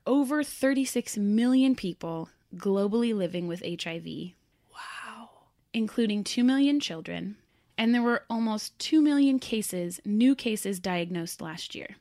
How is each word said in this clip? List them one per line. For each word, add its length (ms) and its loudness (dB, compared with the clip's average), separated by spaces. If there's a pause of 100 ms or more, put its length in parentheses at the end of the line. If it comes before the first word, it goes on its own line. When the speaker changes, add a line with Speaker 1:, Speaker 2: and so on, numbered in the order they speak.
Speaker 1:
over 360 2
thirty-six 720 -2
million 600 4
people 540 -8 (260)
globally 580 0
living 320 -2
with 180 -6
H 220 -6
I 140 -6
V. 340 -10 (380)
Speaker 2:
Wow. 560 -16 (440)
Speaker 1:
Including 520 0
two 180 0
million 380 4
children. 560 -8 (400)
And 160 2
there 100 2
were 280 0
almost 480 -4
two 240 4
million 380 6
cases, 640 -4
new 320 4
cases 420 -4
diagnosed 640 -4
last 320 -10
year. 260 -14